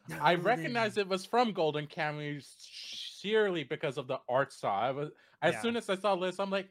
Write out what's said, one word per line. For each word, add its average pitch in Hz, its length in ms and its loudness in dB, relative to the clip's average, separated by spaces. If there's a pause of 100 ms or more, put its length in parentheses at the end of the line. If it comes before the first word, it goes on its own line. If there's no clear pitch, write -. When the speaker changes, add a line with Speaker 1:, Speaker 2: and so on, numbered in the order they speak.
Speaker 1:
Golden 160 180 -2
Speaker 2:
I 170 100 6
recognized 226 600 0
it 202 100 0
was 190 200 -2
from 233 260 2
Golden 151 340 0
Kamuy 151 560 -4 (760)
sheerly 196 440 2
because 147 340 -4
of 127 80 -4
the 131 200 -4
art 135 280 2
style. 120 260 -2
I 175 120 2
was, 147 180 -6 (320)
as 165 120 6
Speaker 1:
Yeah. 220 60 -6
Speaker 2:
soon 233 160 -2
as 214 140 -4
I 190 60 0
saw 196 180 2
Liz, 180 260 -2
I'm 196 100 -4
like, 190 200 -2